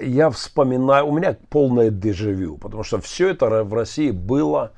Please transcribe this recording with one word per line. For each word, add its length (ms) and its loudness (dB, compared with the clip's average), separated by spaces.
я 300 2
вспоминаю, 760 2
у 80 -2
меня 220 0
полное 420 4
дежавю, 640 -4
потому 240 -12
что 180 -4
всё 300 -2
это 200 0
ра-, 140 2
в 120 -6
России 340 -2
было, 680 -2